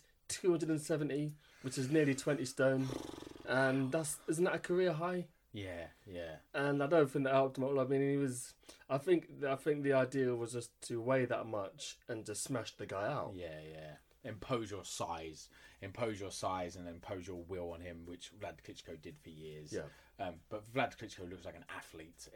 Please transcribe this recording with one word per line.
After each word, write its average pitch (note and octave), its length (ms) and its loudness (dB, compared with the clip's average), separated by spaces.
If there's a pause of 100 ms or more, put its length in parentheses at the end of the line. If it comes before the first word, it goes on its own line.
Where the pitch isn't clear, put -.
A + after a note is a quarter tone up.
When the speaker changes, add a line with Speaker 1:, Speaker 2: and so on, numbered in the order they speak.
(280)
Speaker 1:
two - 240 4
hundred D#3+ 180 2
and D#3 120 2
seventy, D3 540 0 (260)
which C3 160 -4
is C3 120 0
nearly D3 260 8
twenty - 300 0
stone. C3 420 4 (600)
And C3 460 4
that's, D#3+ 240 0 (100)
isn't E3 160 4
that D#3+ 120 4
a E3 40 -2
career F3+ 320 4
high? F3 360 -2 (240)
Speaker 2:
Yeah, F2+ 360 -6 (180)
yeah. E2+ 300 -8 (180)
Speaker 1:
And C#3+ 300 2
I - 20 4
don't D3+ 240 6
think C#3 160 0
that C3+ 80 4
helped C3+ 240 4
him C3 60 0
at C#3 80 2
all. C#3 80 4
I B2+ 60 4
mean, C#3 220 4
he C#3 100 4
was, C3 360 -2 (340)
I C3+ 120 0
think, F3 300 4 (140)
I C3+ 120 2
think D3 260 0
the C#3 120 4
idea B2+ 420 4
was A#2 180 -2
just A#2+ 160 -6 (140)
to A#2 180 -2
weigh B2+ 240 4
that A2 220 0
much G#2 500 -4 (100)
and A2 160 -6
just G#2 200 -4
smash A#2 320 -4
the G#2 100 -10
guy G2+ 260 0
out. G#2+ 240 -4
Speaker 2:
Yeah, D#2+ 320 -8
yeah. D#2 640 -14
Impose A2 400 -4
your G2 160 -8
size, E2 640 -6 (320)
impose G#2 380 -4
your F#2+ 100 -6
size, F#2 460 -2
and F2+ 120 -10
impose F2 380 -8
your F2+ 220 -8
will F2 240 -6
on E2 100 -10
him, E2+ 240 -12
which F2 340 -14
Vlad F2 240 -10
Klitschko E2+ 380 -14
did D#2+ 220 -14
for - 80 -16
years. D#2 420 -12
Speaker 1:
Yeah. D#2+ 140 -6 (360)
Speaker 2:
Um, F2 120 -6 (140)
but G#2+ 220 -10
Vlad B2 240 -2
Klitschko G2 320 -12
looks F2+ 180 -12
like E2 100 -10
an D#2+ 100 -18 (100)
athlete E2 600 -16